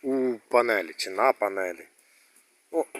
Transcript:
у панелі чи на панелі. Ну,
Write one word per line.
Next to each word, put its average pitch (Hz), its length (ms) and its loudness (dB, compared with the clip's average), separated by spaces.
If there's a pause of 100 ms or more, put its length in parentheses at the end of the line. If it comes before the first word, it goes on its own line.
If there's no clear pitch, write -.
у 131 320 0 (140)
панелі 113 480 2
чи - 140 -8
на 107 220 4
панелі. 95 560 -4 (840)
Ну, 165 140 -2 (140)